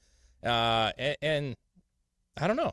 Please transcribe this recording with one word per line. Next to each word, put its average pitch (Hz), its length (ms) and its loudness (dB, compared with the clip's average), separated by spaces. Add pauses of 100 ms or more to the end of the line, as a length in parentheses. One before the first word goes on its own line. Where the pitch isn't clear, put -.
(440)
Uh, 117 540 2
and, 135 240 -2
and 147 360 -2 (800)
I 156 120 -2
don't 220 80 2
know. 320 180 0